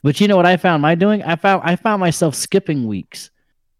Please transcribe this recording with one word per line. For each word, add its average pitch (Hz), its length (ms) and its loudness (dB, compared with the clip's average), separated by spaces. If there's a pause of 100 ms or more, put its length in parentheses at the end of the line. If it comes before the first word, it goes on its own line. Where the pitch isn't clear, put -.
But 143 160 0
you 208 80 4
know 202 80 4
what 175 120 4
I 180 100 4
found 165 240 0
my 156 140 2
doing? 196 280 0
I 165 120 -2
found, 190 280 0
I 170 120 0
found 208 240 -2
myself 165 340 0
skipping 143 540 -4
weeks. - 420 -10 (500)